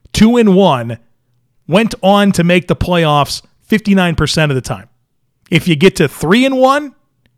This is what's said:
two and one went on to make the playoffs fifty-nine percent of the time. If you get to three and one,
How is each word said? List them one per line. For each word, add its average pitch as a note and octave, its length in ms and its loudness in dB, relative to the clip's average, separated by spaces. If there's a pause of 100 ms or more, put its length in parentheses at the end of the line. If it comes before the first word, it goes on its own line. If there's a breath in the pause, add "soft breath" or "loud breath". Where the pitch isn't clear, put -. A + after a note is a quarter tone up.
(120)
two A#3 260 2
and G#3+ 180 4
one B2+ 420 0 (720)
went G3+ 340 0
on G3+ 320 2
to E3+ 100 0
make F3+ 240 0
the D#3+ 80 -2
playoffs D#3 680 -2 (180)
fifty-nine F#3+ 540 0
percent D3+ 360 -2
of C3+ 40 -2
the B2+ 60 -4
time. G2+ 280 -12 (600)
If E3 160 -2
you E3+ 80 0
get F#3 220 2
to D#3 100 0
three G3 380 0
and C4+ 120 -2
one, C4+ 380 0 (420)